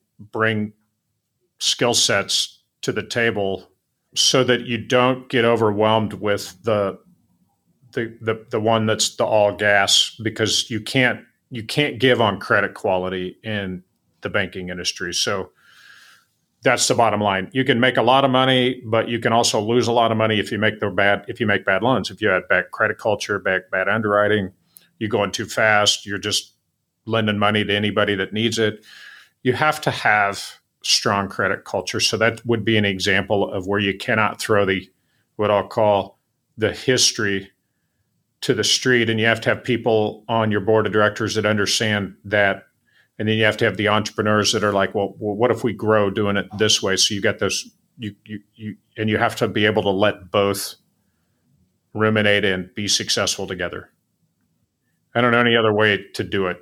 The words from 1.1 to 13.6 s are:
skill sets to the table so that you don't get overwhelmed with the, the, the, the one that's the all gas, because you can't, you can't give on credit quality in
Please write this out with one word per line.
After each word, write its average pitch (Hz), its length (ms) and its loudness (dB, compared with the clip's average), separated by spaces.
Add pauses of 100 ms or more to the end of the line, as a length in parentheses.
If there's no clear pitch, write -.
skill - 340 0
sets - 680 -2 (220)
to - 100 -6
the 104 120 -4
table 101 640 -2 (460)
so - 280 2
that 120 180 2
you 120 180 -6
don't 127 500 0
get 120 160 2
overwhelmed 107 680 2
with 101 500 -4
the, 104 340 0 (920)
the, 113 280 -8
the, 110 300 -6
the 113 100 -2
one 110 280 2
that's - 300 -2
the 123 60 0
all 107 320 2
gas, 101 680 2
because 107 480 -2
you 107 100 -6
can't, 120 380 0 (320)
you 117 120 -10
can't 123 360 -2
give 123 200 4
on 101 200 2
credit 101 340 0
quality 92 680 -4
in 98 400 -8 (380)